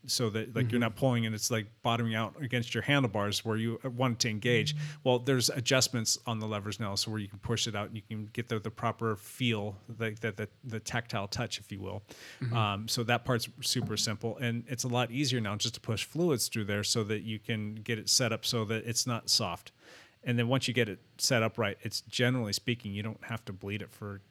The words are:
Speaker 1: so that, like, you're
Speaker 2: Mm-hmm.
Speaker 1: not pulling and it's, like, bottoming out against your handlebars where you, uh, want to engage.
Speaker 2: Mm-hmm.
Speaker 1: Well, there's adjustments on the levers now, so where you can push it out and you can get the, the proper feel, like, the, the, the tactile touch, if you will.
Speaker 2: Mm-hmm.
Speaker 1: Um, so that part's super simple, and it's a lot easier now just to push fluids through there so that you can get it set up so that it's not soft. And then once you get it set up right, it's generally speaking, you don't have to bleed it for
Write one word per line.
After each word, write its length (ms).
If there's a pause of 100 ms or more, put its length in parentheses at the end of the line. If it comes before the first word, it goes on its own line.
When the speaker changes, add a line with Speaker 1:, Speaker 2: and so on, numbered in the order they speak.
Speaker 1:
so 240
that, 240
like, 160
you're 80
Speaker 2:
Mm-hmm. 0
Speaker 1:
not 160
pulling 320
and 80
it's, 160
like, 160 (160)
bottoming 320
out 260
against 320
your 80
handlebars 640
where 100
you, 300
uh, 60
want 300
to 80
engage. 460
Speaker 2:
Mm-hmm. 80 (200)
Speaker 1:
Well, 160
there's 320
adjustments 760
on 140
the 80
levers 320
now, 160
so 160
where 80
you 80
can 100
push 300
it 80
out 120
and 80
you 60
can 320
get 160
the, 80
the 140
proper 440
feel, 640 (220)
like, 220
the, 100
the, 180 (140)
the 160
tactile 480
touch, 320
if 120
you 80
will. 220 (400)
Speaker 2:
Mm-hmm. 160
Speaker 1:
Um, 300
so 160
that 220
part's 220 (140)
super 340
simple, 420
and 300
it's 160
a 40
lot 240
easier 280
now 160
just 200
to 60
push 220
fluids 440
through 180
there 180
so 200
that 180
you 160
can 380
get 240
it 100
set 240
up 100
so 220
that 200
it's 200
not 240
soft. 420 (520)
And 140
then 100
once 200
you 60
get 160
it 100 (200)
set 240
up 160
right, 220
it's 200
generally 520
speaking, 380
you 120
don't 200
have 220
to 80
bleed 300
it 80
for 400